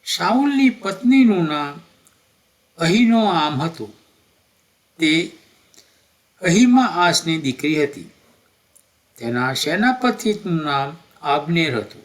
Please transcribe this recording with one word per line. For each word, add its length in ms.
શાઉલની 640
પત્નીનું 760
નામ 320
અહીનોઆમ 840
હતું. 320
તે 320
અહીમાઆસની 960
દીકરી 460
હતી. 280
તેના 360
સેનાપતિનું 1080
નામ 340
આબનેર 560
હતું. 280